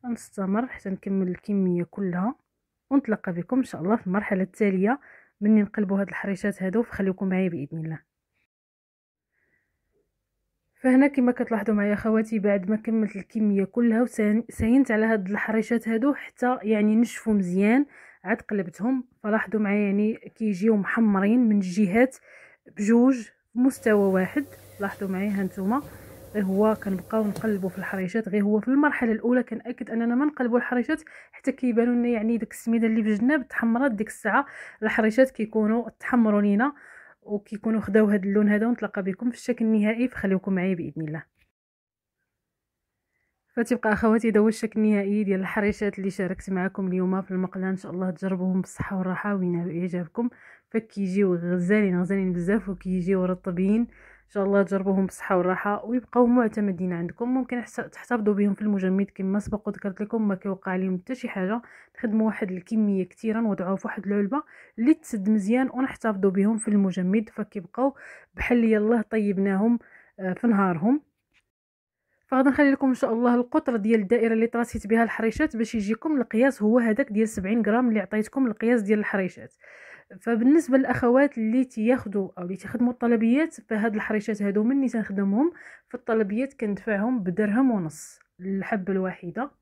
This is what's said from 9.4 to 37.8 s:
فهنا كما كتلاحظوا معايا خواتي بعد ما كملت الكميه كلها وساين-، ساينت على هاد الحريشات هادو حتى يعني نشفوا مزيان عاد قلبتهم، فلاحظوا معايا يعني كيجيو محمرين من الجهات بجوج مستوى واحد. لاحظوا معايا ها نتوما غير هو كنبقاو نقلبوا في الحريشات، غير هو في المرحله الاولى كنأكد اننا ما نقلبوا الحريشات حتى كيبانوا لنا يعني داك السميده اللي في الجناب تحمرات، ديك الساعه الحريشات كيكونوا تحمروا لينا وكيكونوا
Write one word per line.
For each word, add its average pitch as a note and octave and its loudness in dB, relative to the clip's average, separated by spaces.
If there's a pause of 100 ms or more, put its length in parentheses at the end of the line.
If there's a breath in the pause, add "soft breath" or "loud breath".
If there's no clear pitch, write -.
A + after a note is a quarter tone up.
فهنا C4 4
كما B3 2
كتلاحظوا A3+ -2
معايا G#3 2
خواتي A3 0
بعد G3+ 0
ما G#3+ 2
كملت A3 -2
الكميه G3+ 0
كلها A#3 2
وساين-، A3 0
ساينت B3 2
على G#3+ 2
هاد G#3 0
الحريشات A3 -2
هادو A3+ 2
حتى - -4
يعني G#3+ 2
نشفوا A3+ 0
مزيان G3+ 2 (380 loud breath)
عاد A3 -2
قلبتهم، G#3+ -4 (180)
فلاحظوا G#3+ -2
معايا G#3 0
يعني G#3 0
كيجيو G#3+ 0
محمرين G#3 2
من G#3+ 4
الجهات G3+ 2 (600 loud breath)
بجوج A#3 4 (260)
مستوى G#3+ 2
واحد. F#3+ 0 (360)
لاحظوا G3 -6
معايا F#3+ -2
ها G3 -2
نتوما G3 -4 (520 loud breath)
غير G#3 -2
هو G#3 2
كنبقاو G3+ -4
نقلبوا G3+ -4
في F3+ -10
الحريشات، F#3+ -6
غير G#3 0
هو G#3 2
في G#3 -6
المرحله C#4 2
الاولى A#3+ 0
كنأكد A#3+ -10
اننا A#3 -2
ما C4 2
نقلبوا B3 0
الحريشات B3 -2 (300 loud breath)
حتى - -6
كيبانوا A#3+ 0
لنا A#3+ 0
يعني A3+ 0
داك A3 -6
السميده A3+ -2
اللي A3+ 0
في G#3 0
الجناب A#3+ 0
تحمرات، A#3+ 0
ديك G#3+ -4
الساعه A3+ -2 (360 loud breath)
الحريشات A3 2
كيكونوا A3 -2 (100)
تحمروا G#3+ 4
لينا G#3 2 (500 loud breath)
وكيكونوا G#3+ -4